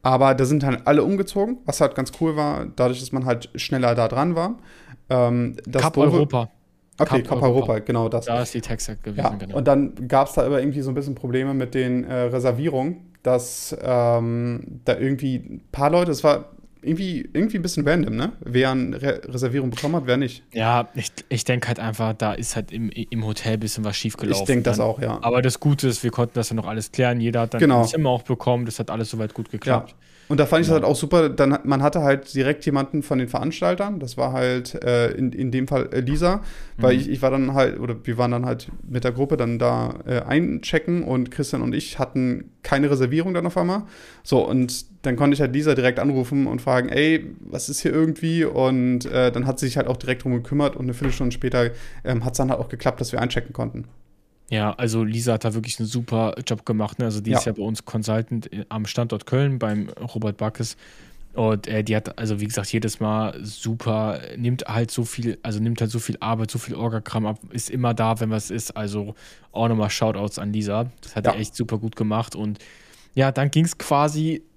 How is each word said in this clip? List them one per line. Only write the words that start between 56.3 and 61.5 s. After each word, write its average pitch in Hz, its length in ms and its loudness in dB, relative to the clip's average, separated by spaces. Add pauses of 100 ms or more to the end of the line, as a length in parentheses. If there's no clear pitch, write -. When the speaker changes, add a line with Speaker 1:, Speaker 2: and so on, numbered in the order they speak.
Speaker 2:
Job 107 180 -4
gemacht, 107 360 -2
ne? 120 60 0
Also 104 140 -2
die 110 120 -4
Speaker 1:
Ja. 123 60 4
Speaker 2:
ist - 80 0
ja 113 60 -2
bei 101 100 -6
uns 110 220 -4
Consultant, 110 680 -4
äh, 101 160 -8
am 107 180 -6
Standort 113 400 -4
Köln 135 320 0
beim 107 300 -2 (260)
Robert 107 220 -4
Backes. 110 400 -4 (580)
Und, 110 320 0